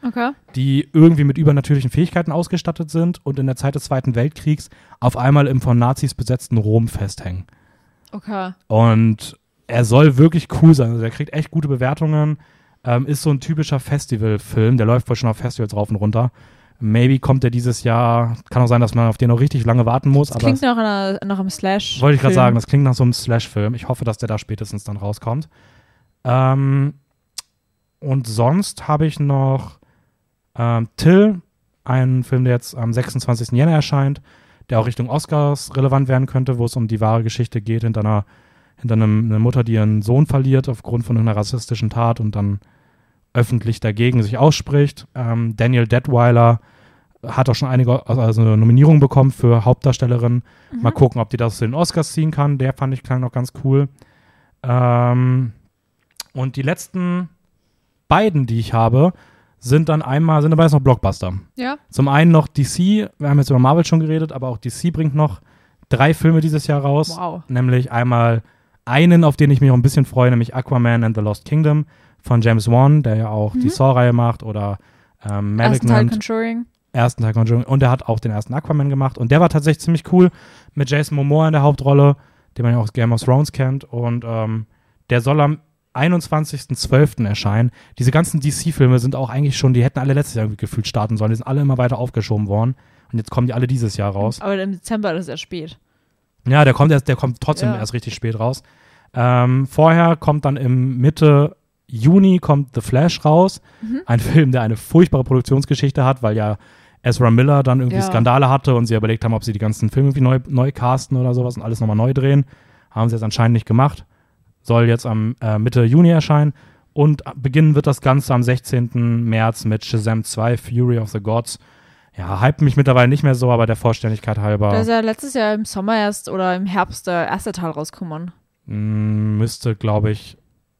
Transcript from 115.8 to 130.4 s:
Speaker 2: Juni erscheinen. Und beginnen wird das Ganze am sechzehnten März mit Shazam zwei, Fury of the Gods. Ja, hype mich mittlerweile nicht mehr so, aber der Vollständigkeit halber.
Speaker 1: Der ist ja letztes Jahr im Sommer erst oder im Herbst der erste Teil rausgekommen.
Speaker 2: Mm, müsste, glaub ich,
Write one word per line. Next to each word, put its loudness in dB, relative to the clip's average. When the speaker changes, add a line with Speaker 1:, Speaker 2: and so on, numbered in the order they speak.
Speaker 2:
Juni 6
erscheinen. 2
Und 0
beginnen 2
wird 0
das -2
Ganze 0
am 2
sechzehnten -2
März -2
mit -4
Shazam -2
zwei, -2
Fury -2
of -6
the -8
Gods. -4
Ja, -6
hype 2
mich 2
mittlerweile 4
nicht 0
mehr 2
so, 0
aber 2
der -2
Vollständigkeit -4
halber. 0
Speaker 1:
Der 0
ist -2
ja 0
letztes -6
Jahr 0
im -4
Sommer -4
erst -4
oder -2
im -4
Herbst -4
der -2
erste -8
Teil -8
rausgekommen. -12
Speaker 2:
Mm, -4
müsste, -4
glaub -2
ich, -6